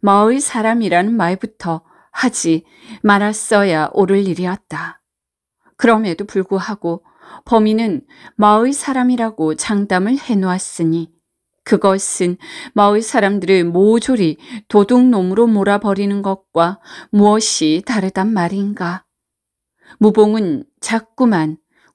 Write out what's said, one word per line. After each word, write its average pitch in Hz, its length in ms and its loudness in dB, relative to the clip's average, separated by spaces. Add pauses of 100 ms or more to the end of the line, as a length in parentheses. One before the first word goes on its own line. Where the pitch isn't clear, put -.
마을 208 400 4
사람이라는 220 720 0
말부터 175 680 -4 (280)
하지 165 540 -2 (380)
말았어야 202 880 0
옳을 196 340 2
일이었다. 175 760 -8 (760)
그럼에도 214 480 0
불구하고 185 800 -6 (400)
범인은 214 640 0 (300)
마을 214 360 4
사람이라고 240 840 -2
장담을 202 600 -2
해놓았으니 180 960 -4 (520)
그것은 190 760 0 (360)
마을 208 280 4
사람들을 196 600 0
모조리 202 760 2 (300)
도둑놈으로 214 800 2
몰아버리는 202 720 0
것과 190 580 -4 (300)
무엇이 202 720 2
다르단 196 480 -2
말인가. 190 720 -4 (960)
무봉은 214 680 2 (160)
자꾸만 214 760 -2 (380)